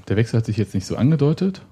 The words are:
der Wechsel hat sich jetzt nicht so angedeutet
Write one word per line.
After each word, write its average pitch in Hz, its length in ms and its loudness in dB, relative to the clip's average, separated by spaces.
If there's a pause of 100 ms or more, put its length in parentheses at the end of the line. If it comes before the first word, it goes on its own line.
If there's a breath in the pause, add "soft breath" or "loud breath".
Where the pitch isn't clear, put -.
der 98 80 -2
Wechsel 117 220 0
hat 113 80 0
sich 107 120 -2
jetzt 107 160 -2
nicht 95 120 -4
so - 100 -6
angedeutet 156 640 0 (100)